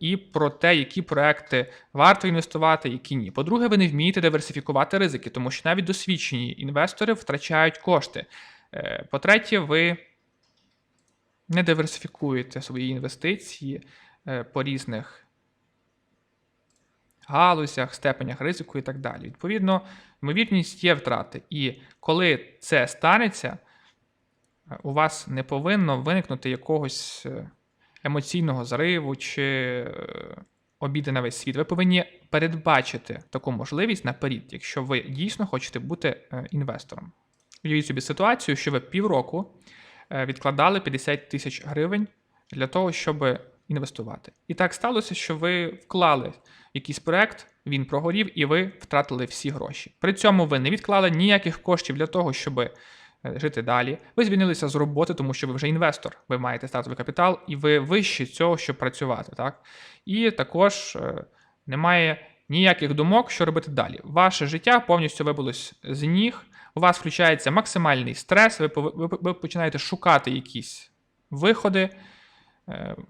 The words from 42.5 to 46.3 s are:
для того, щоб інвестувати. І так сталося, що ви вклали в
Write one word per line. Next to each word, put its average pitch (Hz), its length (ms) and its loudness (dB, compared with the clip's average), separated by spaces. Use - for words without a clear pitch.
для 131 140 -4
того, 180 260 0
щоб 143 460 -2
інвестувати. 131 640 -8
І 170 60 -6
так 175 200 0
сталося, 220 400 -2
що 165 220 -6
ви 170 300 0
вклали 160 640 2
в - 60 -12